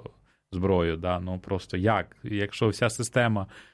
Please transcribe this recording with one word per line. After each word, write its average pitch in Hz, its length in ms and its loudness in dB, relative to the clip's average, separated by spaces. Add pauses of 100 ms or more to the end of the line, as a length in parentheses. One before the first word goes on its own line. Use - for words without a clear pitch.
(520)
зброю, 90 460 2
да? 90 220 -2
Ну, 92 200 -6
просто - 380 -6
як? 98 460 0
Якщо 104 440 -2
вся 110 220 2
система — 113 580 0 (260)